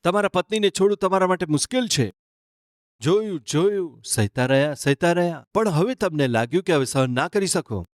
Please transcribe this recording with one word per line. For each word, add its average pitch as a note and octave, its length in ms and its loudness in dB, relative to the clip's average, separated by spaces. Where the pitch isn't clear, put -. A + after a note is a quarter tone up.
તમારા G3+ 260 0
પત્નીને G3+ 400 0
છોડવું G3 280 2
તમારા F#3+ 300 2
માટે F3+ 180 0
મુશ્કેલ G3+ 420 -2
છે. A#2 260 -2
જોયું, F#3+ 400 0
જોયું, E3 640 -2
સહેતા A2+ 420 -2
રહ્યા, C#3 280 2
સહેતા C#3+ 400 0
રહ્યા, E3+ 400 -2
પણ A3 160 2
હવે F#3 260 0
તમને D3+ 320 0
લાગ્યું A#2+ 360 0
કે F3 100 0
હવે C#3 120 2
સહન C3 280 0
ના C#3 140 -2
કરી G3 200 -2
શકો. A2 460 -4